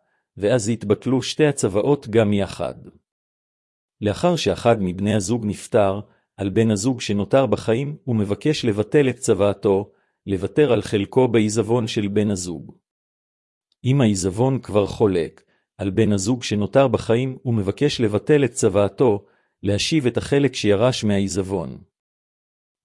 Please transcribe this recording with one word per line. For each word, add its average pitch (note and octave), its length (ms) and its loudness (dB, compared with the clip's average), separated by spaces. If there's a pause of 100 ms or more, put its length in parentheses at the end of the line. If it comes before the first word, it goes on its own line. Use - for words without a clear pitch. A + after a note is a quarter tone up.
(360)
ואז A2 320 0
יתבטלו A#2+ 540 0
שתי - 240 0
הצוואות B2 600 0
גם G#2 240 2
יחד. F2+ 420 -4 (1300)
לאחר D3+ 360 0
שאחד A2+ 440 2
מבני F#2+ 340 -2
הזוג G#2+ 320 -2
נפטר, G2+ 540 0 (360)
על G2 120 -4
בן A2+ 220 2
הזוג A2 300 -2
שנותר G#2+ 460 0
בחיים B2 500 -2 (100)
ומבקש A2+ 580 -2
לבטל A#2 440 0
את A#2+ 80 -4
צוואתו, G2+ 760 0 (340)
לוותר G#2 460 0
על G#2+ 100 2
חלקו A#2+ 460 0
בעיזבון A2 580 0
של G#2 220 -4
בן G#2 220 0
הזוג. F2+ 420 -8 (1120)
אם C3+ 160 2
העיזבון G#2+ 580 0
כבר G2+ 280 0
חולק, F2+ 580 -2 (340)
על G2 120 -4
בן G#2+ 220 2
הזוג A2+ 300 -2
שנותר A2 460 0
בחיים B2 560 -2
ומבקש A#2 560 -2
לבטל A#2+ 440 2
את A#2+ 80 -2
צוואתו, G2+ 720 2 (360)
להשיב G#2 440 -2
את A#2 100 0
החלק C#3 380 0
שירש A2 500 2
מהעיזבון. F#2+ 720 -2 (1080)